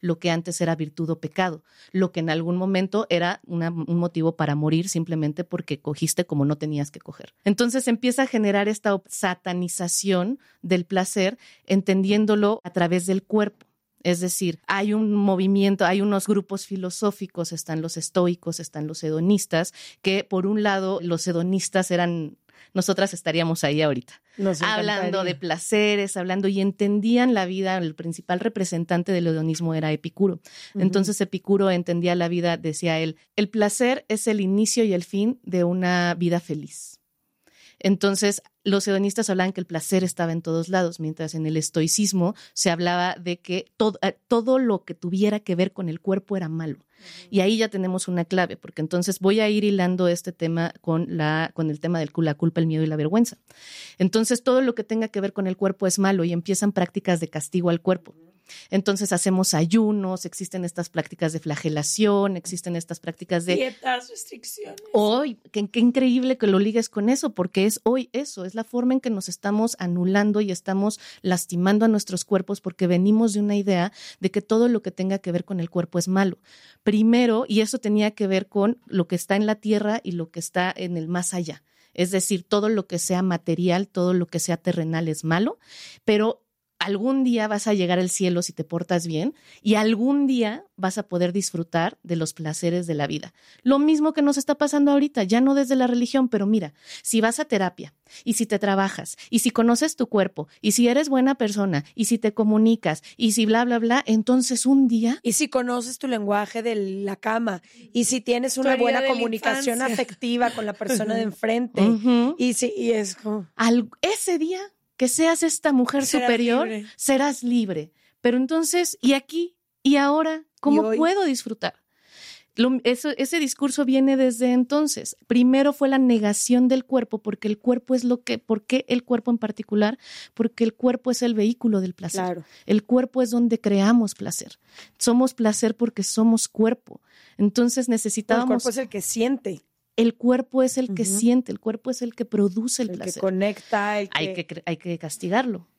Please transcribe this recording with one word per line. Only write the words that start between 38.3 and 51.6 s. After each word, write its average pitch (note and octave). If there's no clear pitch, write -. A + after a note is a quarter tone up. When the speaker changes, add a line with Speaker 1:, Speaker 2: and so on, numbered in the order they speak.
Speaker 1:
los G3
hedonistas G3+
hablaban F#3
que F#3
el F3
placer F#3
estaba E3+
en E3
todos E3
lados, F3+
mientras D#3
en D#3+
el D#3
estoicismo F3
se -
hablaba F3
de F3
que -
to-, G#3+
eh, -
todo A#3+
lo A3+
que F3
tuviera G3+
que F#3
ver F#3
con F#3
el D#3+
cuerpo F#3+
era F3+
malo. D#3+
Speaker 2:
Ujú. -
Speaker 1:
Y G3
ahí G3
ya A3
tenemos F#3
una F3
clave, F3+
porque -
entonces F3
voy G3
a G#3+
ir G#3
hilando F#3
este F3
tema E3
con E3
la, D#3
con D#3+